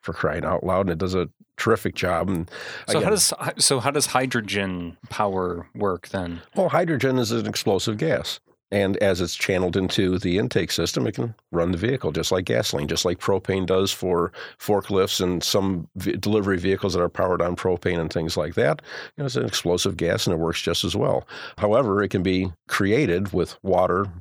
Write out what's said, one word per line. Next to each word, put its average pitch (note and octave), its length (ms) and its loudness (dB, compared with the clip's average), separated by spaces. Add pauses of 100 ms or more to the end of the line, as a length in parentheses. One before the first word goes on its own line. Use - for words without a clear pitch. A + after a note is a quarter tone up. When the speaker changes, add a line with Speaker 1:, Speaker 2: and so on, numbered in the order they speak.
Speaker 1:
for - 120 -6
crying D#2+ 320 -2
out F2 200 0
loud, F#2 180 2
and F#2 80 0
it E2 80 -2
does F#2 160 -2
a F2+ 140 0 (280)
terrific G#2+ 400 0
job. F2+ 340 0
And F2 180 -2 (380)
Speaker 2:
So - 80 -4
how - 60 2
Speaker 1:
again G3 100 2
Speaker 2:
does G#3 280 2
hy-, C#3+ 200 -4
so C3+ 220 2
how C3+ 100 2
does C#3+ 160 0
hydrogen G2+ 880 -2 (140)
power F#2 640 -2
work F#2 340 -2
then? F2 320 -6 (140)
Speaker 1:
Well, F#3 140 2
hydrogen C3+ 500 2
is A2+ 140 0
an A2+ 140 0
explosive G#2 520 0
gas. - 400 -2 (320)
And G2 280 2
as F#2+ 240 4
it's F2 120 -4
channeled F#2 440 0
into F#2 400 2
the F2+ 180 0
intake G#2 340 0
system, A#2 360 -2
it A2 80 -2
can A#2+ 200 -4 (180)
run E2+ 200 2
the E2+ 60 -2
vehicle, G2+ 340 -2
just D#2+ 180 -2
like F#2 140 2
gasoline, C#2+ 420 0
just E2 200 -2
like G#2+ 120 0
propane F#2+ 460 0
does F#2+ 260 2
for F2 400 0 (280)
forklifts G2 640 2
and F2+ 200 0
some F#2+ 540 0
v-, F#2+ 220 -2
delivery G2+ 400 2
vehicles F#2+ 340 0
that F2+ 80 0
are F2 80 2
powered F2+ 320 0
on F2 160 0
propane F2+ 420 0
and D#2+ 140 -2
things D#2+ 240 -2
like E2 200 -2
that. C#3+ 260 2 (340)
You D3 60 -6
know, - 20 -2
it's B2+ 120 -4
an B2 100 0
explosive F2+ 500 0
gas, E2 300 0
and F2+ 80 2
it D#2+ 40 0
works E2 220 0
just - 240 -2
as F2 100 -2
well. B2+ 320 0 (300)
However, G#2 460 4
it G2 80 0
can F#2+ 120 0
be F#2 300 2 (160)
created G2+ 640 2
with F2 320 -2
water, F#2 400 2 (160)